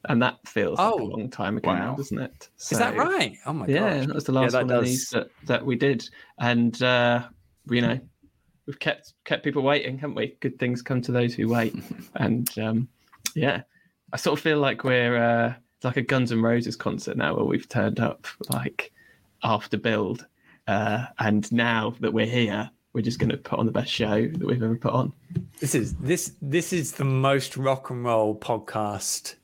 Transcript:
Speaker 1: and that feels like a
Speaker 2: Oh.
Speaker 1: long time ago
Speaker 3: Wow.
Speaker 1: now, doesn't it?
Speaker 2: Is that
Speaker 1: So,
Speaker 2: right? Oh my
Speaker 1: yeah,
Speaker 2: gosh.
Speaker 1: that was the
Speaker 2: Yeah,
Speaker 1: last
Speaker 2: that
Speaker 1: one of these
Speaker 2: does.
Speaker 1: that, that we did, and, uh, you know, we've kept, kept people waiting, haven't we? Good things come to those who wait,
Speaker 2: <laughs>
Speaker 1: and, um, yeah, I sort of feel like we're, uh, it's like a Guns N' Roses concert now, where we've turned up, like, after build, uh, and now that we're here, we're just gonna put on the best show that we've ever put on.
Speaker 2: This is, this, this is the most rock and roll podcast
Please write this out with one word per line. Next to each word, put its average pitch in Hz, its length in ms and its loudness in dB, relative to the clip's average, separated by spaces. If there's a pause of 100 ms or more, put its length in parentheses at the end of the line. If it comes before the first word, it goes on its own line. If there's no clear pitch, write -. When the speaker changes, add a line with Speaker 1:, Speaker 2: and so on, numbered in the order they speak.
Speaker 1:
and 123 140 4
that - 140 0 (100)
feels 98 320 0
like 208 160 2
a - 20 0
Speaker 2:
Oh. 120 80 -2
Speaker 1:
long 107 240 -6
time 113 280 -4
ago - 140 0
Speaker 3:
Wow. 87 80 2
Speaker 1:
now, 127 180 -4
doesn't - 220 -6
it? - 380 -10
Speaker 2:
Is - 220 -2
that 240 160 2
Speaker 1:
So, 226 60 0
Speaker 2:
right? 311 360 0 (100)
Oh 139 60 -6
my 139 140 -4
Speaker 1:
yeah, 165 320 2
Speaker 2:
gosh. 135 80 -2
Speaker 1:
that 139 80 -4
was 151 100 -4
the 139 80 0
Speaker 2:
Yeah, 131 80 2
Speaker 1:
last 123 120 2
Speaker 2:
that 127 140 2
Speaker 1:
one 127 100 2
of 123 80 4
these 127 260 -2
Speaker 2:
does. 120 140 -2
Speaker 1:
that, - 60 -16 (160)
that 123 200 0
we 131 80 0
did, 131 340 0 (300)
and, 120 440 2
uh, 120 420 4 (440)
you 120 120 4
know, 120 180 2 (680)
we've 143 120 -10
kept, - 360 -6 (100)
kept 143 180 -4
people 143 200 0
waiting, 135 360 0
haven't 143 160 -8
we? - 240 -4
Good 135 220 -4
things 123 220 0
come 127 200 0
to - 80 -4
those 120 240 2
who 113 140 0
wait, 117 260 0 (220)
Speaker 2:
<laughs> - 180 -20
Speaker 1:
and, 117 340 0 (100)
um, 113 300 0 (460)
yeah, 139 280 0 (500)
I - 60 -6
sort 147 200 2
of - 40 -10
feel 156 180 4
like 135 240 0
we're, 120 320 4
uh, 117 380 4 (240)
it's - 60 -14
like 123 120 0
a 131 60 0
Guns 127 280 2
N' 113 120 2
Roses 117 340 2
concert - 400 -4
now, - 180 0
where - 100 0
we've - 240 0
turned 107 300 0
up, - 300 -2 (220)
like, - 420 -6 (500)
after 110 340 0
build, 107 500 -2 (420)
uh, 107 380 0 (120)
and 107 320 2
now 117 480 2
that 113 140 0
we're 110 140 2
here, 110 440 0 (220)
we're 120 100 -2
just 117 180 -2
gonna 113 160 2
put - 240 -6
on 113 60 2
the 110 60 0
best 120 200 -2
show 107 340 2
that - 180 -4
we've 123 200 0
ever 113 100 2
put 113 180 -2
on. 131 200 0 (480)
Speaker 2:
This 147 160 0
is, 107 220 0
this, 170 440 -2
this 156 300 -2
is 160 220 -2
the 139 100 -2
most 135 520 2
rock 135 340 0
and 123 140 -6
roll 110 320 4
podcast 104 1080 -4